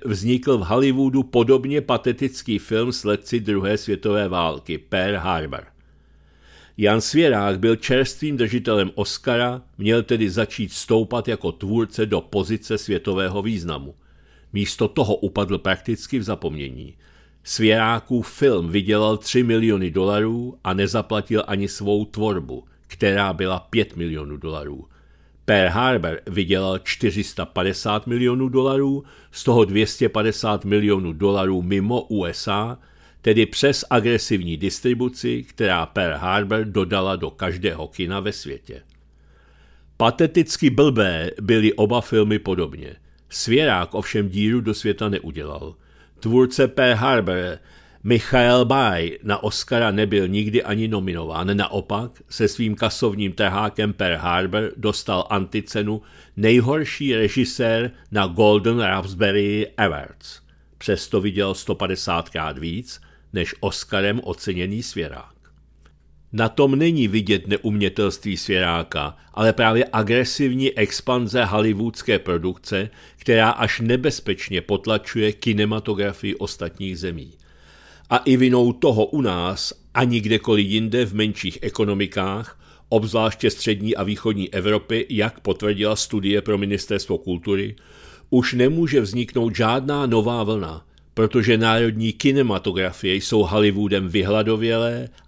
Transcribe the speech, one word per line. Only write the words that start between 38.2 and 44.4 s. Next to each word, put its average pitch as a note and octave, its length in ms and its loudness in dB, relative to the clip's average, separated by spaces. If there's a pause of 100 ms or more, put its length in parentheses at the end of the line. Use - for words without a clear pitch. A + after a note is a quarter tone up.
světě. - 500 -14 (1120)
Pateticky D3+ 760 2
blbé G#2+ 600 2 (100)
byly A2 320 4
oba G#2+ 280 2
filmy G#2+ 380 2
podobně. F2 580 -4 (320)
Svěrák A#2 640 0
ovšem G#2 340 -2
díru G#2 320 0